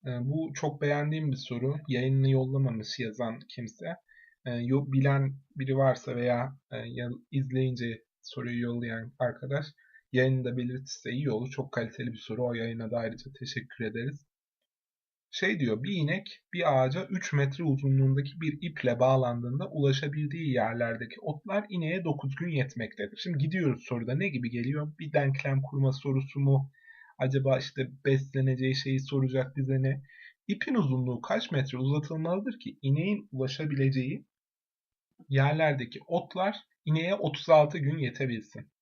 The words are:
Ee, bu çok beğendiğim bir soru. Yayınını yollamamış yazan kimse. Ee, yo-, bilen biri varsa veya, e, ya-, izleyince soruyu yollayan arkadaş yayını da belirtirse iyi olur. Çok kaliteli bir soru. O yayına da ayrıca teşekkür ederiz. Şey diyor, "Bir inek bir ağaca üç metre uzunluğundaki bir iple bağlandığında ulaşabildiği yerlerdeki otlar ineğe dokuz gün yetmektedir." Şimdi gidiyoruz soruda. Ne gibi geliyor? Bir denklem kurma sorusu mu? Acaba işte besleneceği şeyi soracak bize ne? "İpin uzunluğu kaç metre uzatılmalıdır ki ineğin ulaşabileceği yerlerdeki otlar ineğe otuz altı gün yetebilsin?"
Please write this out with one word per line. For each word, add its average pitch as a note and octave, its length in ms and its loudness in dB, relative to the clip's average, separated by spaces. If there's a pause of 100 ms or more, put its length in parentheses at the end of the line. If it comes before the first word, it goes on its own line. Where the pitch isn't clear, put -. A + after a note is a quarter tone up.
Ee, C3+ 40 -6 (100)
bu D#3 340 -2
çok D3 280 -4
beğendiğim D3 500 0
bir A#2+ 40 -2
soru. B2 400 -4 (120)
Yayınını C3+ 420 4
yollamamış C3 680 0
yazan A#2 500 -4
kimse. E3 480 -10 (480)
Ee, C3 60 -6
yo-, C3 420 0
bilen C3+ 440 4 (200)
biri C3 200 0
varsa C3 400 2
veya, B2 420 0 (140)
e, B2 40 -8
ya-, A#2+ 340 -6 (200)
izleyince B2+ 720 0 (180)
soruyu A#2+ 380 -6
yollayan A#2+ 580 -4
arkadaş C3+ 480 -2 (460)
yayını B2+ 320 4
da B2 120 -2
belirtirse B2+ 540 -6
iyi C3+ 200 -2
olur. A#2 200 -2
Çok - 220 -6
kaliteli A#2 400 -4
bir A2+ 60 -12
soru. B2 280 -4
O A#2+ 80 -2
yayına A2+ 360 -4
da A#2 80 -2
ayrıca A2+ 400 -6
teşekkür - 460 -8
ederiz. A#2 420 -6 (1040)
Şey F#3+ 280 0
diyor, A2+ 220 0
"Bir F#3 100 -2
inek F3 500 -2 (100)
bir D#3 300 4
ağaca C3+ 240 0
üç - 260 -4
metre C#3 320 2
uzunluğundaki C3+ 760 2
bir D#3 200 -4
iple A#2+ 400 0
bağlandığında B2+ 680 2
ulaşabildiği D3 840 0
yerlerdeki A#2 680 -2
otlar G3 480 -4
ineğe F3 360 -2
dokuz C#3 300 -2
gün F3 140 -6
yetmektedir." A2+ 680 -4
Şimdi F3 220 -4
gidiyoruz D#3 460 0
soruda. A#2+ 300 -4
Ne F#3 140 0
gibi A#2+ 220 -4
geliyor? C#3+ 480 -2
Bir D3+ 140 -10
denklem C3+ 500 2
kurma C3+ 300 2
sorusu C3+ 480 -2
mu? C3+ 300 4 (480)
Acaba C3+ 400 2
işte C3 320 -4 (140)
besleneceği C3 720 2
şeyi C3+ 240 0
soracak C3+ 560 0
bize C3+ 260 0
ne? C3+ 200 0 (460)
"İpin - 260 -2
uzunluğu B2+ 460 2
kaç - 300 -2
metre C3+ 280 0
uzatılmalıdır D#3+ 840 -2
ki - 220 -12
ineğin D#3+ 500 0
ulaşabileceği C3+ 920 -2 (1040)
yerlerdeki C#3 800 2
otlar F#3 500 -2 (280)
ineğe D#3+ 300 2
otuz D#3+ 360 0
altı D3+ 280 8
gün D3+ 200 2
yetebilsin?" B2 720 -4 (120)